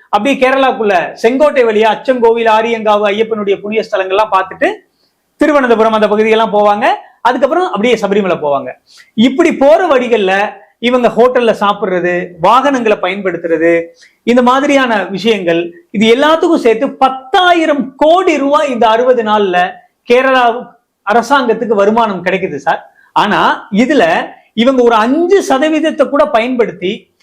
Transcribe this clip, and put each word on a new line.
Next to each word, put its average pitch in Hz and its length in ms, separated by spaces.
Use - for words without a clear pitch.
அப்படியே 254 400
கேரளாக்குள்ள 220 640
செங்கோட்டை 269 500
வழியா 220 240
அச்சங்கோவில், 226 600
ஆரியங்காவு, 214 600
ஐயப்பனுடைய 202 520
புண்ணிய 208 320
ஸ்தலங்கள்லாம் 196 400
பார்த்துட்டு 185 420
திருவனந்தபுரம் 233 580
அந்த 214 140
பகுதியெல்லாம் 214 460
போவாங்க. 208 320
அதுக்கப்புறம் 269 440
அப்படியே 233 300
சபரிமலை 196 400
போவாங்க. 139 380
இப்படி 269 420
போற 320 320
வழிகள்ல 214 640
இவங்க 247 280
ஹோட்டல்ல 233 520
சாப்பிடுறது, 180 720
வாகனங்களை 233 560
பயன்படுத்துறது, 170 880
இந்த 247 180
மாதிரியான 254 600
விஷயங்கள், 180 880
இது 220 240
எல்லாத்துக்கும் 320 400
சேர்த்து 226 380
பத்தாயிரம் 320 1000
கோடி 330 420
ரூபாய் 285 320
இந்த 226 180
அறுபது 233 360
நாள்ல 190 480
கேரளா 247 560
அரசாங்கத்துக்கு 233 600
வருமானம் 202 500
கிடைக்குது 180 320
சார். - 360
ஆனா, 190 580
இதுல 226 540
இவங்க 247 300
ஒரு 233 120
அஞ்சு 320 540
சதவீதத்தை 302 600
கூட 285 160
பயன்படுத்தி 233 960